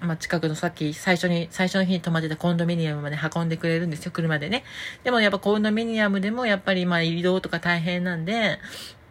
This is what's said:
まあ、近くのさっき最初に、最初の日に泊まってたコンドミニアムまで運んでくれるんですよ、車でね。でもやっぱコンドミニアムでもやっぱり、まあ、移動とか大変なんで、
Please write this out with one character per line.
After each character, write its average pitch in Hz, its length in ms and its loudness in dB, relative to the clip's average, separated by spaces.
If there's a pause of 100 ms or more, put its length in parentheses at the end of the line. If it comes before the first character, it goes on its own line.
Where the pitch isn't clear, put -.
ま 170 120 -2
あ、 165 40 -4
近 - 220 -2
く 160 100 0
の 156 60 -2
さ 175 120 -2
っ 170 60 -6
き 151 220 -4
最 180 220 2
初 180 120 0
に、 170 220 0
最 185 160 0
初 180 80 -4
の 190 100 2
日 185 80 2
に 180 80 0
泊 - 80 -4
ま 160 120 2
っ - 20 0
て 156 60 -4
た 156 60 -6
コ 175 160 0
ン 170 60 2
ド 170 80 2
ミ 170 100 0
ニ 160 140 0
ア 151 60 -2
ム 147 80 -4
ま 147 80 -6
で 147 60 -4 (180)
運 170 100 0
ん 165 40 -2
で 160 80 -2
く 170 100 -4
れ 165 120 2
る 175 60 -2
ん 165 60 -2
で 151 60 -6
す - 80 -12
よ、 175 60 -8
車 160 280 0
で 147 100 -6
ね。 247 140 -2 (400)
で 247 80 0
も 233 80 4
や 208 100 6
っ - 20 2
ぱ 202 60 2
コ 202 180 2
ン 214 60 2
ド 214 100 2
ミ 220 140 0
ニ 226 160 0
ア 208 80 4
ム 196 100 2
で 208 120 0
も 247 160 -2
や 202 80 4
っ 190 80 0
ぱ 196 100 2
り、 180 140 2
ま 175 80 4
あ、 165 80 4
移 165 180 0
動 180 200 2
と - 80 -6
か 170 100 -2
大 175 200 2
変 180 240 -2
な 180 120 -2
ん 160 100 -4
で、 214 320 0 (540)